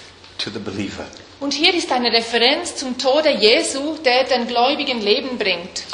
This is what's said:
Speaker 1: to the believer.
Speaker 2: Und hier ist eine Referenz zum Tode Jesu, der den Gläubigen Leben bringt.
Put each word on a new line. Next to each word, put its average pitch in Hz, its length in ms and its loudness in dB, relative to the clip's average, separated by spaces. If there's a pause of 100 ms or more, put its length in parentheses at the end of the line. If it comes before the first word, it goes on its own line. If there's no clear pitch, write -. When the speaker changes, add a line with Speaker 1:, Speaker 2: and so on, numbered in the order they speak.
(380)
Speaker 1:
to - 120 -6
the 107 80 -10
believer. 98 460 -6 (360)
Speaker 2:
Und 277 120 -4
hier 330 220 2
ist 330 180 -2
eine 240 200 0
Referenz 240 640 2
zum 254 240 -6
Tode 285 320 2
Jesu, 277 720 2
der 254 200 4
den 247 240 0
Gläubigen 247 520 0
Leben 240 380 0
bringt. 185 560 -4